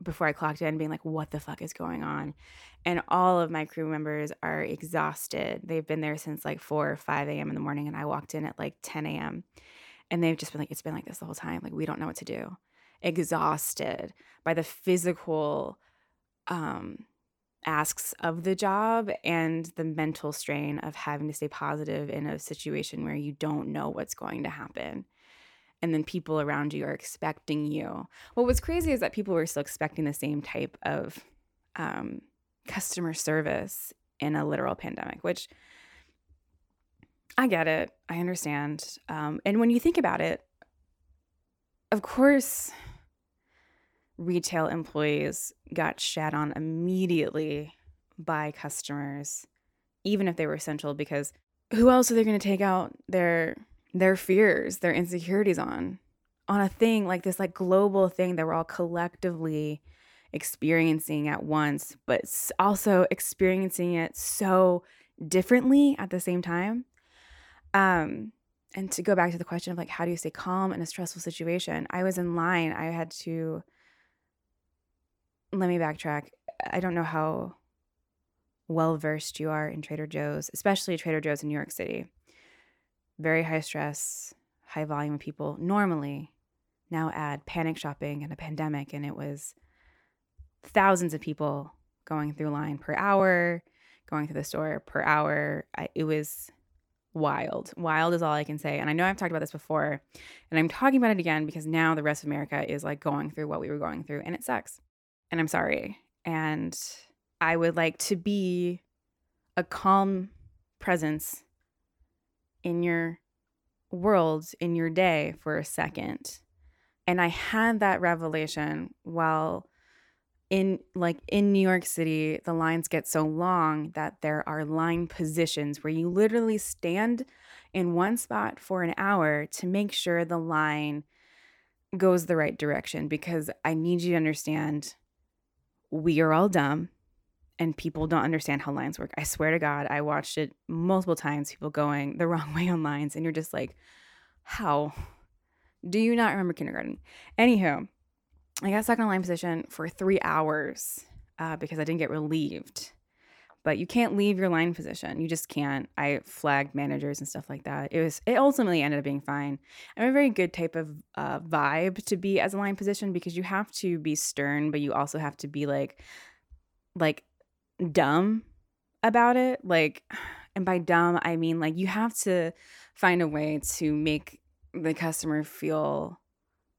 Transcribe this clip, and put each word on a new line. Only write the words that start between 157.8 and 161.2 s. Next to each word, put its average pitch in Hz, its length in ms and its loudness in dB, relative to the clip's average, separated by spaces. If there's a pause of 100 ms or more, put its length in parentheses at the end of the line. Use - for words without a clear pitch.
It 165 80 0
was, 160 280 0
it 240 80 4
ultimately 247 480 6
ended 147 160 2
up 143 40 -2
being 139 180 -2
fine. 143 360 -4 (400)
I'm 233 120 2
a 262 40 4
very 285 160 6
good 180 240 0
type 165 220 -4
of, 156 260 -6 (140)
uh, 143 240 -4